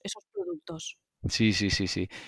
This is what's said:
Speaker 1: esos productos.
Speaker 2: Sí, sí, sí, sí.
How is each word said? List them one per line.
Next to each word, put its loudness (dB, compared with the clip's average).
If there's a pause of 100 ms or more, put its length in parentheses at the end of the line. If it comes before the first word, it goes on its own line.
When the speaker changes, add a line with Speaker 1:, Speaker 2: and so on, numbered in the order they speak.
Speaker 1:
esos -8
productos. -6 (300)
Speaker 2:
Sí, 4
sí, 2
sí, 0
sí. -2 (180)